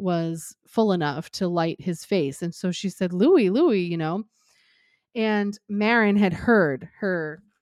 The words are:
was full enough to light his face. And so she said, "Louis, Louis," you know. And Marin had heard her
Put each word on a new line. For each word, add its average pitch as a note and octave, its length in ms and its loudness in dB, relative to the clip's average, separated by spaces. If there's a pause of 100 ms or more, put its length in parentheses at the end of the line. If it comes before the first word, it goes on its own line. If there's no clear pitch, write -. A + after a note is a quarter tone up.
was E3 540 -4 (120)
full A3 260 0
enough D3+ 380 -4
to F#3+ 160 -4
light E3+ 340 -2
his E3+ 240 -6
face. D3 360 -2
And E3+ 140 -6
so F3+ 160 -4
she F#3 180 -6
said, F3+ 240 -4
"Louis, A#3 380 4
Louis," A#3 320 2
you E3+ 140 -2
know. E3 280 -4 (920)
And G#3 420 -2 (120)
Marin G#3 480 2
had G#3 160 4
heard F3 560 2 (100)
her E3+ 440 -6 (180)